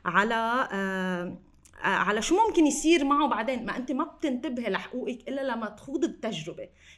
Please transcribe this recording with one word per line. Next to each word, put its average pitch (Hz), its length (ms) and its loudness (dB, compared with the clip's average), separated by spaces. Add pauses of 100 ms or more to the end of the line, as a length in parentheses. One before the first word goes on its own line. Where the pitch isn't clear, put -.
على، 226 680 2
آه، 185 680 -4 (440)
آه، - 40 0
على 202 360 2
شو 403 260 4
ممكن 330 180 6
يصير 294 380 4
معه 285 240 4
بعدين. 226 380 -2
ما 202 100 -6
أنت 254 160 -6
ما 262 120 -2
بتنتبهي 247 680 -4
لحقوقك 240 580 -2
إلا 269 120 -4
لما 226 280 -4
تخوض 262 360 -6
التجربة. 160 640 -6 (280)